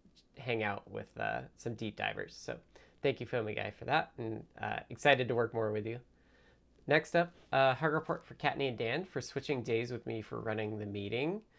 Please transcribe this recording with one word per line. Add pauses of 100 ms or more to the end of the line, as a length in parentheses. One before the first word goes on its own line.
(380)
hang
out
with, (120)
uh, (160)
some
deep
divers.
So (460)
thank
you,
Foamy
Guy,
for
that,
and, (160)
uh, (100)
excited
to
work
more
with
you. (880)
Next
up, (200)
uh,
hug
report
for
Kattni
and
Dan
for
switching
days
with
me
for
running
the
meeting, (180)